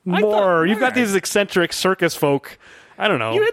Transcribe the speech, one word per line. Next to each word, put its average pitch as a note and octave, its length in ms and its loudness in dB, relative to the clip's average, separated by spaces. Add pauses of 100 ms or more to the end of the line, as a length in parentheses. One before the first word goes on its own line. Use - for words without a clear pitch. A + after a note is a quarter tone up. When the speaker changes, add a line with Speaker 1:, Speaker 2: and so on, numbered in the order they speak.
Speaker 1:
I F3+ 120 0
Speaker 2:
more. G#3+ 100 2
Speaker 1:
thought, F#3+ 320 2
Speaker 2:
You've G#3 160 0
got C4 60 0
Speaker 1:
all B3+ 60 0
right. G#3 40 -8
Speaker 2:
these A#3 180 0
eccentric F#3+ 600 0
circus F#3 420 -2
folk. - 420 -2 (400)
I G#3 120 0
don't D#3+ 100 0
know. A2+ 140 -2
Speaker 1:
You G4+ 100 2
had A4+ 100 2